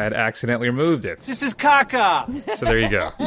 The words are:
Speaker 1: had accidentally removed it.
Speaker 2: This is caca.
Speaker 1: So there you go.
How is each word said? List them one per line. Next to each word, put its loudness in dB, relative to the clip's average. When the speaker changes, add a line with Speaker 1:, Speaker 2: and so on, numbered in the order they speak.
Speaker 1:
had -2
accidentally -2
removed 0
it. -8
Speaker 2:
This -8
is -2
caca. 2
Speaker 1:
So -6
there 2
you 2
go. 0